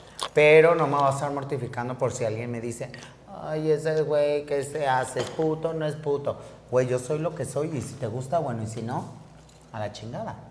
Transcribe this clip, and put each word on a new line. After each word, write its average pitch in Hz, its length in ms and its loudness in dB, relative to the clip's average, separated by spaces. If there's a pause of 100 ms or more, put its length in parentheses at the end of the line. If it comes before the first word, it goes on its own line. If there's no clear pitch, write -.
(340)
Pero 156 400 10
no 160 120 2
me 139 100 0
voy 143 100 4
a 135 40 4
estar 143 220 -2
mortificando 127 680 -6
por 123 140 0
si 123 120 -4
alguien 113 260 -2
me 117 100 -6
dice, 120 300 -8 (540)
"Ay, 156 260 0
ese 156 320 2
güey, 147 440 2
¿qué 143 160 0
se 139 240 -4
hace? 127 340 2
¿Es 113 100 -4
puto 160 400 0
o 165 40 -4
no 156 120 -2
es 151 100 -4
puto?". 143 420 -2 (320)
Güey, 127 160 4
yo 123 120 0
soy 151 200 -2
lo 160 160 -4
que 165 100 -6
soy, 147 320 -4
y 117 60 -2
si - 120 -10
te - 120 -8
gusta, 131 320 -4
bueno, 120 240 -4
y 107 40 -6
si 113 160 -8
no, 123 220 -6 (680)
a 110 80 -10
la 104 120 -6
chingada. 131 440 -10 (140)